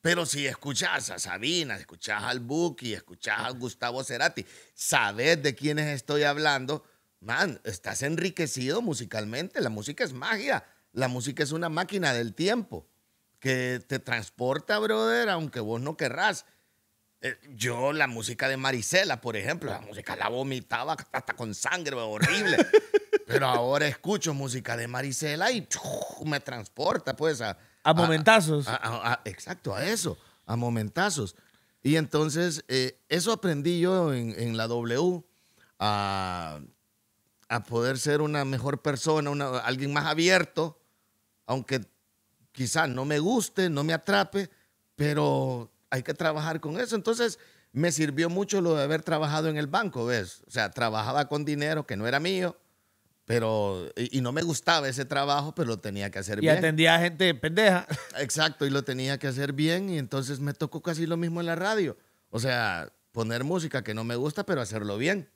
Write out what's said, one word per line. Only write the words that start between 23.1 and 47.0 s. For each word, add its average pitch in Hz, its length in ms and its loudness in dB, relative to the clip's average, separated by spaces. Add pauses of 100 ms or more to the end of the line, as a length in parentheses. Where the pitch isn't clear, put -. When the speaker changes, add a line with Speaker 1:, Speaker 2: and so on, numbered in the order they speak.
Speaker 1:
Pero 135 220 2
ahora 127 400 2
escucho 160 480 -2
música 127 420 -6
de 117 100 -6
Marisela 147 640 -2
y 220 140 -2
¡chuf! - 160 -6 (440)
Me 147 140 0
transporta, 135 760 -4
pues, 151 260 0
a 107 160 -4 (260)
Speaker 2:
A 151 60 6
Speaker 1:
a 160 60 8
Speaker 2:
momentazos. 160 720 6
Speaker 1:
a, 113 80 0
a, 117 380 0
a, - 120 -2
exacto, 107 500 -8
a 120 100 -2
eso, 175 300 -2 (300)
a 113 100 -2
momentazos. 120 800 0 (460)
Y 143 140 4
entonces, 156 720 0
eh, 127 320 0 (100)
eso 170 220 0
aprendí 175 480 0
yo 175 340 4
en, 113 260 -4
en 117 180 0
la 113 100 0
W, 120 560 0 (560)
a, 95 800 0 (920)
a 117 140 -2
poder 120 340 0
ser 147 240 2
una 147 240 0
mejor 135 380 -2
persona, 151 480 0
una, 139 280 -2
alguien 131 320 -2
más 147 140 0
abierto, 165 760 2 (680)
aunque 127 340 -2 (680)
quizás 143 380 2
no 127 160 -2
me 151 120 2
guste, 190 540 2
no 143 120 0
me 160 100 2
atrape, 196 560 0 (460)
pero 135 760 2 (180)
hay 127 140 -2
que 147 100 -4
trabajar 156 460 -2
con 160 200 -6
eso. 233 160 -2
Entonces, 226 440 0 (320)